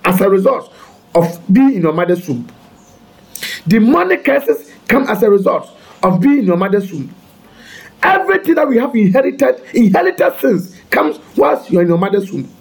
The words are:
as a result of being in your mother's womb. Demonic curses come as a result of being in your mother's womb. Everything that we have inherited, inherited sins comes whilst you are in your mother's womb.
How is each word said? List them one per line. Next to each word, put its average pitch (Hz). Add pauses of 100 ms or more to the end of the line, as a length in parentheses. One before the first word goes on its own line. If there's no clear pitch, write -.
as 185
a 196
result 190 (420)
of 170 (100)
being 269
in 170
your 156
mother's 175
womb. 120 (1160)
Demonic 302
curses - (160)
come 262
as 214
a 214
result - (320)
of 185
being 285
in 214
your 175
mother's 190
womb. 139 (880)
Everything 381
that 302
we 233
have 247
inherited, 254 (120)
inherited -
sins - (140)
comes - (180)
whilst -
you 180
are 175
in 175
your 170
mother's 196
womb. 139 (120)